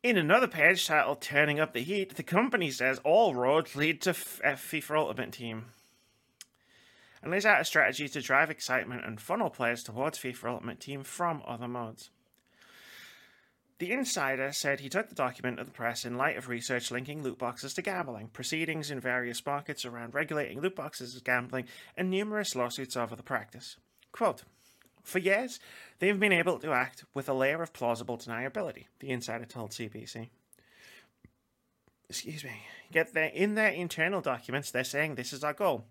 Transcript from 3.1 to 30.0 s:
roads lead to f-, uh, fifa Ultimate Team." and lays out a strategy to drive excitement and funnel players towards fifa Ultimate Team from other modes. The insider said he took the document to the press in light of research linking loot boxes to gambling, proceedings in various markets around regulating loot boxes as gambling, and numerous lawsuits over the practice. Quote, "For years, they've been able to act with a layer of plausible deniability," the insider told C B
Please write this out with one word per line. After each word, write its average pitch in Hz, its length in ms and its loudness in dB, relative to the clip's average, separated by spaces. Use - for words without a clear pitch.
roads 131 400 2
lead 151 280 2
to 185 80 4
f-, - 320 -6
uh, 147 80 4
fifa 147 460 -2
Ultimate 127 360 0
Team." 117 340 -8
and 160 120 -4
lays 202 120 2
out 202 140 8
a 160 60 0
strategy 139 420 4
to 143 140 -4
drive 139 280 4
excitement 123 560 -2
and 110 140 -8
funnel 196 300 0
players 120 340 0
towards 131 340 -4
fifa 123 360 -8
Ultimate - 260 -8
Team 135 240 -10
from 165 420 -4
other 120 220 -6
modes. 120 440 -8
The 180 120 -2
insider 139 600 0
said 139 260 0
he 139 80 -10
took 208 220 -2
the - 60 -14
document 123 420 -2
to 101 80 -8
the - 60 -16
press 117 340 -2
in 120 120 -4
light 143 200 2
of 127 100 -8
research 120 440 -2
linking 135 300 -6
loot 131 160 -4
boxes 123 360 -4
to - 80 -4
gambling, 135 480 -4
proceedings 160 640 -4
in 131 100 -6
various 123 440 -2
markets 143 380 -4
around 117 300 -10
regulating 147 480 -2
loot 190 160 -2
boxes 127 360 -10
as 127 80 -16
gambling, 123 440 0
and 185 120 0
numerous 208 460 0
lawsuits 123 400 -2
over 117 220 -2
the - 60 -16
practice. 117 520 -6
Quote, 202 300 0
"For - 160 -2
years, 202 400 2
they've 196 200 4
been 208 140 6
able 170 260 4
to 151 120 -2
act 131 320 0
with 135 160 -4
a 139 40 2
layer 139 280 2
of 165 120 -6
plausible 120 440 -2
deniability," 127 720 -6
the 139 120 -6
insider 117 340 -4
told 110 280 -10
C 113 160 -6
B 110 160 -12